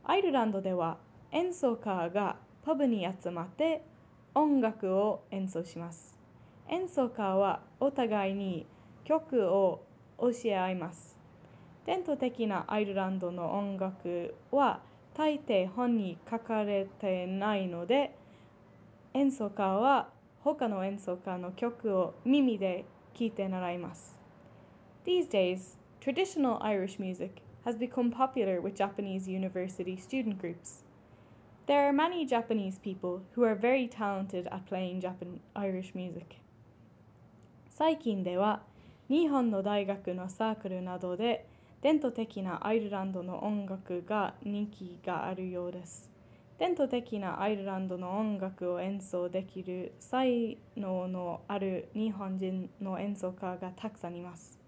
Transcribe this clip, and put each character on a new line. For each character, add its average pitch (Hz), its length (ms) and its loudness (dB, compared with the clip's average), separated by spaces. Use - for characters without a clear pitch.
Airlando 277 520 4
de 190 140 0
wa 165 220 0
ensoka 226 800 0
ga 202 220 2
pub 285 160 2
ni 226 240 4
atsumate 190 760 -2
ongaku 254 500 4
o 196 360 2
enso 190 300 -4
shimasu. 170 540 -8
Ensoka 247 720 0
wa 196 200 4
o 269 100 4
tagai 214 440 0
ni 190 320 -4
kyoku 311 360 2
o 185 400 4
教 247 120 4
え 208 120 2
合 185 140 2
い 185 40 0
ま 175 180 -6
す。 - 240 -10
伝 359 160 0
統 294 140 0
的 247 300 0
な 190 220 0
ア 214 100 0
イ 214 60 2
ル 196 100 -2
ラ 190 140 2
ン 190 100 0
ド 180 120 -2
の 175 220 -2
音 202 240 -2
楽 180 580 -4
は 262 300 4
大 302 240 2
抵 190 300 2
本 240 280 2
に 185 220 -2
書 226 100 -2
か 220 260 0
れ 196 220 2
て 185 280 0
な 196 300 0
い 190 120 0
の 170 180 -4
で、 269 300 2
演 277 180 4
奏 214 200 -2
家 202 120 -2
は 220 460 4
他 285 260 2
の 190 160 -2
演 202 140 -2
奏 180 180 -2
家 180 220 -6
の 180 140 -6
曲 226 440 0
を 185 180 4
耳 254 340 6
で 185 260 0
聞 233 120 -2
い 214 40 0
て 196 180 -2
習 180 240 -2
い 180 60 -4
ま 175 160 -8
す。 - 240 -10
These 359 240 2
days, 185 500 0
traditional 277 600 0
Irish 196 360 -2
music 185 440 -6
has 240 140 -2
become 240 320 0
popular 233 500 2
with 196 140 -4
Japanese 196 540 -2
university 185 680 -4
student 220 420 -2
groups. - 440 -8
There 285 220 8
are 285 40 6
many 320 340 2
Japanese 226 520 0
people 185 440 -4
who 240 100 6
are 220 100 6
very 240 340 4
talented 196 600 -2
at 190 180 -8
playing 185 340 -2
Japan-, 180 400 -8
Irish 190 400 -4
music. 175 460 -10
最 311 280 4
近 208 240 0
で 180 140 -2
は、 208 260 2
日 311 180 6
本 254 220 4
の 196 120 2
大 208 220 2
学 196 300 -2
の 180 160 -6
サ 220 220 0
ー - 40 -2
ク 196 140 -6
ル 185 100 -4
な 180 180 -6
ど 180 160 -2
で 220 320 0
伝 302 160 6
統 262 120 2
的 220 320 -4
な 185 240 -4
ア 214 60 2
イ 226 80 4
ル 208 80 -4
ラ 196 140 -2
ン 190 100 -4
ド 180 100 -4
の 180 220 -6
音 208 220 -2
楽 185 360 -6
が 208 300 0
人 208 260 -2
気 175 360 -14
が 175 220 -2
あ 185 80 -4
る 185 160 -6
よ 180 160 -4
う 180 60 -6
で 180 120 -12
す。 - 260 -8
伝 359 160 2
統 294 160 2
的 240 300 -2
な 190 240 -2
ア 208 80 2
イ 208 60 0
ル 196 100 -6
ラ 196 100 -2
ン 190 100 -2
ド 180 120 -4
の 185 200 -4
音 214 200 0
楽 190 340 -2
を 175 80 -2
演 190 220 -4
奏 180 260 -2
で 190 140 -2
き 185 200 -10
る 180 360 -6
才 247 580 0
能 185 300 -2
の 180 420 -4
あ 202 100 -2
る 190 340 -2
日 220 200 0
本 190 260 -4
人 185 320 -4
の 190 180 -4
演 202 160 -2
奏 185 180 -4
家 180 260 -6
が 185 180 -8
た 220 140 -8
く 202 80 -20
さ 175 100 -8
ん 175 80 -8
い 175 60 -10
ま 175 140 -12
す。 - 320 -12